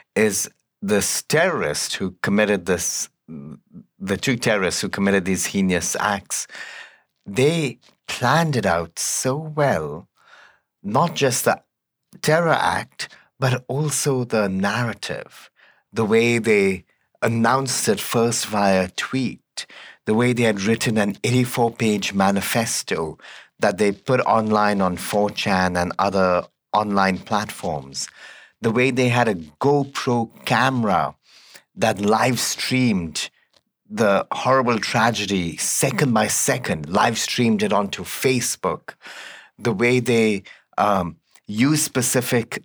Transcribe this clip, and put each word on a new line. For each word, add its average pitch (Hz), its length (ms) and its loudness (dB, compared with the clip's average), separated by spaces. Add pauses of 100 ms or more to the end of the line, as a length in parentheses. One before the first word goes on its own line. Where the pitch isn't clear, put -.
(140)
is 104 360 0 (320)
this 101 400 0
terrorist 147 720 0
who 95 260 -6
committed 101 460 2
this, - 420 -2 (920)
the 98 200 -4
two 127 180 0
terrorists 101 460 0
who 95 80 -4
committed 98 340 2
these 92 220 -2
heinous 92 500 -2
acts, - 500 -4 (800)
they 143 540 0 (280)
planned 147 480 0
it 101 120 0
out 85 320 -2
so - 360 -2
well, 135 760 -2 (760)
not 147 320 0
just 131 320 0
the 101 160 0 (580)
terror 160 320 2
act, - 560 -2 (300)
but 127 280 0
also 139 560 -2
the 110 260 0
narrative, 101 1000 -4 (420)
the 113 120 0
way 113 340 4
they 101 460 2 (380)
announced 120 680 0
it 98 100 2
first 117 480 0
via 98 440 2
tweet, - 760 -6 (400)
the 107 80 2
way 120 180 4
they 117 120 2
had 104 160 2
written 110 360 0
an 101 280 0
eighty-four 120 480 2
page 104 420 -2
manifesto 98 1040 0 (400)
that 101 200 0
they 104 120 4
put 120 300 0
online 107 600 2
on 90 160 0
four 104 320 0
chan 92 480 0
and 87 220 0
other 95 460 2 (280)
online 98 460 2
platforms, 82 920 -6 (520)
the 117 100 0
way 123 220 2
they 123 160 2
had 120 180 2
a 107 80 0 (260)
GoPro 135 680 0 (140)
camera 110 720 0 (580)
that 104 260 0
live 110 380 2
streamed 104 880 -2 (640)
the 104 400 2
horrible 123 480 2
tragedy 101 800 -2
second 135 580 0
by 110 140 2
second, 95 600 -2
live 101 300 0
streamed 110 440 0
it 101 100 0
onto 101 320 -2
Facebook, - 880 -2 (640)
the 110 140 0
way 120 260 2
they, 113 460 2 (340)
um, 95 380 0 (320)
used 139 340 2
specific - 840 -2